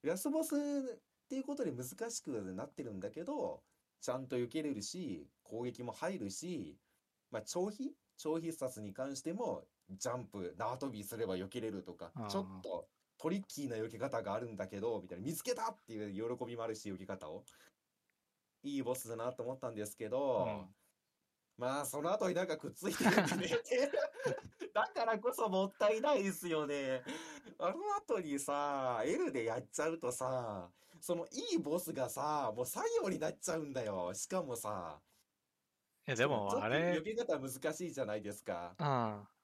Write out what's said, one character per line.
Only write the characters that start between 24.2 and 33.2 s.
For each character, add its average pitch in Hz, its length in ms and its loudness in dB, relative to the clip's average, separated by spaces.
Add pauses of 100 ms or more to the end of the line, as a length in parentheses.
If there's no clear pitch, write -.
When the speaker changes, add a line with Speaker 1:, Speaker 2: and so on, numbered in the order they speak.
Speaker 1:
<laughs> - 480 -2
だ 214 200 4
か - 120 2
ら 226 140 4
こ 247 140 2
そ 220 160 2
も 190 160 6
っ 196 120 -4
た 208 120 8
い 220 100 4
な 294 140 6
い 208 100 6
で 196 80 4
す 175 160 -4
よ 156 180 4
ね。 135 380 2 (560)
あ 185 120 4
の 403 240 0
後 254 240 0
に 143 200 0
さ、 139 680 2
エ 190 120 4
ル 349 140 2
で 120 140 2
や 113 140 2
っ - 120 -6
ち 156 100 0
ゃ 156 80 4
う 165 100 -2
と 123 120 0
さ、 120 580 -2 (300)
そ 175 160 0
の 170 160 -2
い 415 240 0
い - 20 6
ボ 160 220 2
ス 160 140 -4
が 131 160 0
さ、 139 460 2
も 123 80 0
う - 20 2
作 359 200 0 (160)
業 196 80 2
に 185 100 0
な 151 100 2